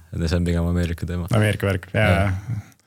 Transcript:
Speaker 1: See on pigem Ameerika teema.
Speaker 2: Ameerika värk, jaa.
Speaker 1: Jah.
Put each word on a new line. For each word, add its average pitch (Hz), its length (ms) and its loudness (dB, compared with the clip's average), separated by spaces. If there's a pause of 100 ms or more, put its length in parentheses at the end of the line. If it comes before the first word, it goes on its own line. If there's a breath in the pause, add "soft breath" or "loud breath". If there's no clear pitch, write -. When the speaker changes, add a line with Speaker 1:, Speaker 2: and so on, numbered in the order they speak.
(160)
Speaker 1:
See 85 220 0
on 87 80 0
pigem 85 180 0
Ameerika 87 420 -2
teema. 87 240 -6
Speaker 2:
Ameerika 104 380 2
värk, 95 240 -4
jaa. 107 160 4
Speaker 1:
Jah. 98 540 0 (240 loud breath)